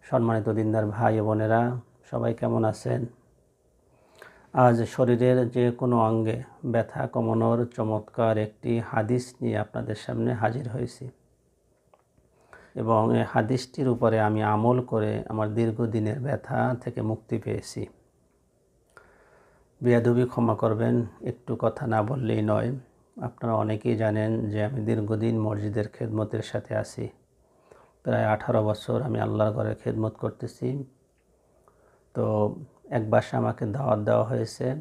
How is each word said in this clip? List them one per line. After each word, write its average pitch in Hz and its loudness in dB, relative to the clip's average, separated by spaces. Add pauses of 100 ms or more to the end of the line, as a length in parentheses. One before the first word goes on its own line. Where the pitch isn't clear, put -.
সম্মানিত 113 0
দিনদার 110 0
ভাই 110 0
ও 104 0
বোনেরা, 113 2 (340)
সবাই 117 -2
কেমন 117 0
আছেন? 117 -2 (1500)
আজ 120 6
শরীরের 123 2
যে 123 2
কোনো 123 0
অঙ্গে 113 2 (220)
ব্যথা 120 -2
কমানোর 113 0
চমৎকার 110 -2
একটি 117 -2
হাদিস 117 -2
নিয়ে 113 -2
আপনাদের 113 -6
সামনে 120 -4
হাজির 113 -2
হয়েছি 123 -8 (1700)
এবং 113 4
এই 113 2
হাদিসটির 123 -2
উপরে 117 4
আমি 107 2
আমল 110 4
করে 110 -2
আমার 107 -2
দীর্ঘদিনের 113 0
ব্যথা 123 -2
থেকে 120 -6
মুক্তি 110 -4
পেয়েছি। 107 -8 (2000)
বেয়াদবি 120 4
ক্ষমা 117 0
করবেন, 117 2 (160)
একটু - -6
কথা - -2
না 110 2
বললেই 113 -2
নয়। 107 0 (500)
আপনারা 120 -4
অনেকেই 107 0
জানেন 107 0
যে 107 -2
আমি 117 -4
দীর্ঘদিন 110 0
মসজিদের 107 -2
খেদমতের 110 -4
সাথে - -6
আছি। 110 -6 (960)
প্রায় 113 2
আঠারো 107 2
বছর 110 -2
আমি 113 -2
আল্লাহর 107 2
ঘরে 110 -2
খেদমত 110 -2
করতেছি। 127 -6 (1300)
তো 107 0 (340)
এক 113 -2
বাসায় 117 2
আমাকে 117 -2
দাওয়াত 113 0
দেওয়া 110 2
হয়েছে। 117 -4